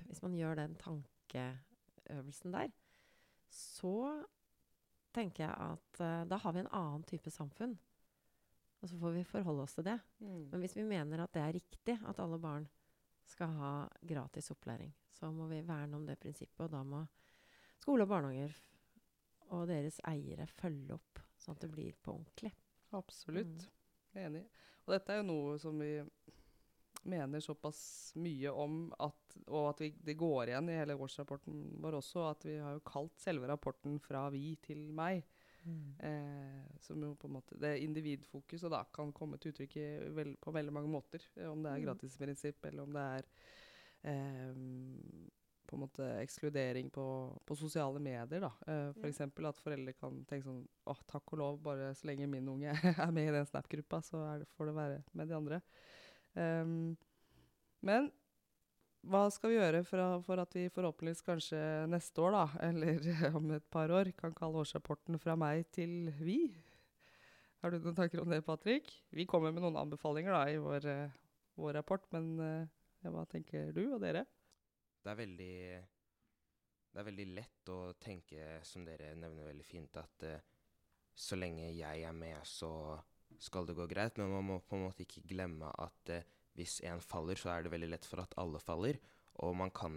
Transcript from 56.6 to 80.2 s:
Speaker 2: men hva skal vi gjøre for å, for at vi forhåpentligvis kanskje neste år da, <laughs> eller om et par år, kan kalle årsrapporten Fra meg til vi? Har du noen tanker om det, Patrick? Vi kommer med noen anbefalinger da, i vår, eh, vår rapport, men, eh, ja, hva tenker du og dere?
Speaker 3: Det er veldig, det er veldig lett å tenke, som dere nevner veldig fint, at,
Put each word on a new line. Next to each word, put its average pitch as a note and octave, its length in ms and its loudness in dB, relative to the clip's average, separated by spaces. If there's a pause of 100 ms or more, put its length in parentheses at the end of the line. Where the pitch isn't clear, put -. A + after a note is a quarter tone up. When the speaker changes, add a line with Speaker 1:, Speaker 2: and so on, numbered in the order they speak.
Speaker 2:
men A#3 280 6 (920)
hva G3 280 8
skal - 180 2
vi A3+ 80 8
gjøre F3 280 8
for F#3 140 0
å, F#3 80 8 (140)
for F#3 180 2
at F3+ 140 2
vi F3+ 160 2
forhåpentligvis E3 540 0
kanskje D#3+ 360 2 (280)
neste E3+ 340 2
år F3 100 8
da, G#3 120 8 (120)
<laughs> E3 140 2
eller D#3+ 640 6
om D#3 160 4
et D3+ 180 0
par D#3+ 200 4
år, F#3 280 8
kan E3 160 -2
kalle D#3+ 280 0
årsrapporten D3+ 580 -2
Fra E3 160 2
meg D#3+ 360 4
til E3+ 480 0
vi? G3+ 360 4 (1080)
Har F3 80 2
du E3+ 80 2
noen E3+ 160 0
tanker E3+ 260 4
om E3 80 2
det, D#3+ 160 6
Patrick? A3 460 4 (200)
Vi F3 140 0
kommer D#3+ 260 6
med E3+ 100 0
noen E3+ 160 4
anbefalinger D3+ 540 2
da, D#3+ 160 8
i D3+ 100 2
vår, D3 300 0
eh, C#3+ 220 0 (480)
vår D3+ 160 0
rapport, D3+ 380 0
men, D#3+ 280 0
eh, D#3+ 280 0 (360)
ja, F3 80 -4
hva E3 160 -2
tenker D#3 460 -4
du G3+ 200 0
og A3+ 80 -2
dere? F3+ 240 0 (800)
Speaker 3:
Det G2+ 80 -4
er G#2+ 80 -6
veldig, F#2 340 -8 (1400)
det - 60 -8
er G#2 80 -6
veldig G2 280 -6
lett - 360 -12
å F#2 80 -4 (200)
tenke, D#2+ 640 -10
som F2+ 220 -12
dere D2+ 300 -10
nevner D#2+ 300 -10
veldig D2 200 -12
fint, E2 320 -12
at, - 260 -12